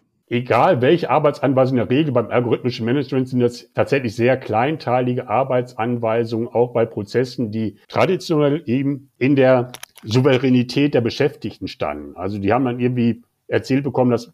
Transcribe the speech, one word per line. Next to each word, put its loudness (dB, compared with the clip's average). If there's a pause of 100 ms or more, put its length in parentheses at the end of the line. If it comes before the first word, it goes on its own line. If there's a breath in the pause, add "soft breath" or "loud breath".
(280)
Egal 2
welche 2
Arbeitsanweisung, 2
in 0
der -2
Regel 2
beim 0
algorithmischen -2
Management -2
sind 0
das -2
tatsächlich -2
sehr 2
kleinteilige -2
Arbeitsanweisungen, -2
auch 0
bei 0
Prozessen, -4
die -6
traditionell 0
eben -2
in 2
der 4 (320)
Souveränität 2
der 2
Beschäftigten -4
standen. -8
Also -6
die 0
haben 2
dann -4
irgendwie 0 (260)
erzählt 0
bekommen, 0
dass -2